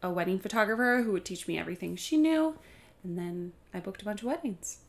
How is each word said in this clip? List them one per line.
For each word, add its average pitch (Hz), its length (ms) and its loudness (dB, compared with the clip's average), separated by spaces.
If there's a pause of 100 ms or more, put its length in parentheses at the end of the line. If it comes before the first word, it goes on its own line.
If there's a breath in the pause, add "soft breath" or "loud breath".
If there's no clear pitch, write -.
a 185 80 -2
wedding 180 300 0
photographer 226 640 2
who 220 80 0
would 180 140 0
teach - 220 -8
me 165 100 0
everything 175 400 -4
she - 200 -2
knew. 311 400 4 (460 soft breath)
And 175 140 -4
then 175 360 -6 (200)
I 185 60 -4
booked 190 240 -8
a - 20 -10
bunch 208 160 -4
of 233 60 -4
weddings. 262 500 -4 (120)